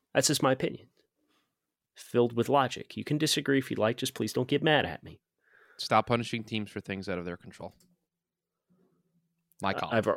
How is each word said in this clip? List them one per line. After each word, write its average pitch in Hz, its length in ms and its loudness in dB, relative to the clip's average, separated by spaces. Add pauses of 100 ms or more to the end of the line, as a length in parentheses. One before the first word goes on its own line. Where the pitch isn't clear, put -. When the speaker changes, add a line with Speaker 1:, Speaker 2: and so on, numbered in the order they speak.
(140)
Speaker 1:
That's 135 140 4
just 151 160 2
my 135 80 4
opinion. 131 360 -2 (1080)
Filled 120 380 0
with 117 160 0
logic. 131 480 0
You 107 60 -6
can 151 140 0
disagree 143 400 0
if 131 120 -2
you'd 107 100 -4
like. 110 180 2
Just - 160 -4
please 110 200 -4
don't 127 140 -2
get 143 140 0
mad 151 240 4
at - 180 -10
me. - 180 -20 (560)
Speaker 2:
Stop - 300 2
punishing 117 360 -2
teams 107 260 -6
for 101 120 -10
things 98 260 -8
out 92 100 -4
of 87 80 -6
their 87 120 -6
control. - 360 -18 (1900)
My 98 120 0
call. - 180 -4
Speaker 1:
I've, 110 260 2